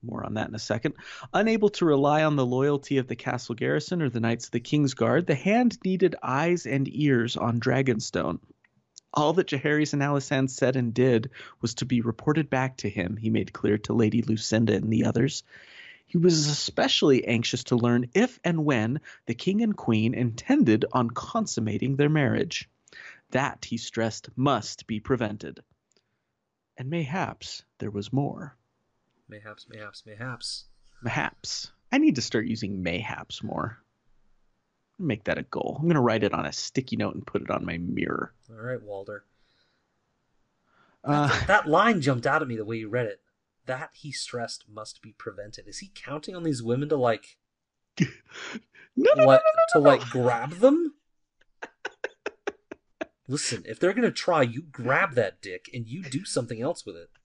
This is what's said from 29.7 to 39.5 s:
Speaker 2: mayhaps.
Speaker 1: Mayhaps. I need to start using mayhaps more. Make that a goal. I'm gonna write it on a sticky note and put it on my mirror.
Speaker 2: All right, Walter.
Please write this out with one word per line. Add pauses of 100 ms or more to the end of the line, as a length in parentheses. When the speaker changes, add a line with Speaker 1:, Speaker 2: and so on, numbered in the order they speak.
Speaker 2:
mayhaps. (360)
Speaker 1:
Mayhaps. (180)
I
need
to
start
using
mayhaps
more. (1160)
Make
that
a
goal.
I'm
gonna
write
it
on
a
sticky
note
and
put
it
on
my
mirror. (160)
Speaker 2:
All
right,
Walter. (1800)